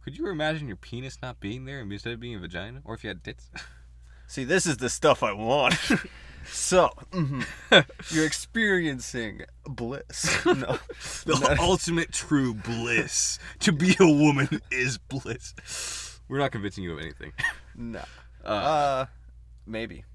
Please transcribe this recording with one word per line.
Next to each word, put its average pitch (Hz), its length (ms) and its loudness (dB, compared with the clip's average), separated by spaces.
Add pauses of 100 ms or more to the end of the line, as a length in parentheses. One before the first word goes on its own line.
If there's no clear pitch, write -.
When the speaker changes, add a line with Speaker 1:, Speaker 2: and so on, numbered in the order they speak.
Speaker 1:
could 156 140 -12
you 311 120 -4
imagine 156 380 -2
your 101 100 -8
penis 127 460 -12
not 127 180 -10
being 123 260 -8
there 139 140 -10
and 101 120 -8
instead 117 260 -6
being 120 160 -8
a 95 60 -8
vagina? 90 440 -10
Or 110 100 -10
if - 100 -12
you 107 40 -6
had 92 140 -8
tits? - 280 -14 (380)
<laughs> - 380 -20
Speaker 2:
See, 135 180 -6
this 175 220 4
is 135 120 0
the 123 100 -2
stuff - 340 4
I 107 120 0
want. 123 400 4 (100)
<laughs> - 0 - (640)
So, 180 420 4 (240)
mm-hmm. 139 300 -2 (280)
Speaker 1:
<laughs> - 460 6
Speaker 2:
You're 156 80 6
experiencing 151 1160 -2 (240)
bliss. - 760 -4
<laughs> - 40 2
No. 135 320 2 (480)
Speaker 1:
The 139 320 2
Speaker 2:
No. 160 40 4
Speaker 1:
ultimate 170 500 2
true 131 420 0
bliss. 117 840 -2 (220)
To 208 120 6
be 175 280 4
a 185 100 12
woman 147 600 4
is 131 260 -2
bliss. - 1200 -10 (100)
We're 135 100 -4
not 139 120 2
convincing 101 320 -6
you 85 120 -4
of 73 40 -8
anything. 76 360 -12 (200)
<laughs> - 220 -18
Speaker 2:
No. 117 240 -8 (420)
Speaker 1:
Uh, - 60 -10
Speaker 2:
Uh, 135 580 2 (600)
maybe. 110 480 -10